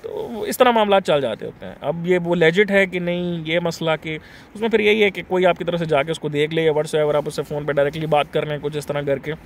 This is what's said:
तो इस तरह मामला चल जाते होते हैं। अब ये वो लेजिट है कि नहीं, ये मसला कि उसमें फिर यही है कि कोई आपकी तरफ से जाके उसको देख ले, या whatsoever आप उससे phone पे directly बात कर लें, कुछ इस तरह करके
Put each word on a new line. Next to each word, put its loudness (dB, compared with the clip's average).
तो -8
इस -6
तरह 6
मामला 4
चल 2
जाते -4
होते -14
हैं। -14
अब -4
ये 2
वो 0
लेजिट 4
है 4
कि -6
नहीं, -4
ये -2
मसला -2
कि -10
उसमें -4
फिर 2
यही 2
है 4
कि -12
कोई 0
आपकी 2
तरफ -2
से -2
जाके 2
उसको -6
देख 0
ले, 0
या 4
whatsoever 0
आप 0
उससे -6
phone -6
पे -2
directly 0
बात 2
कर -2
लें, -6
कुछ -6
इस -6
तरह -4
करके -2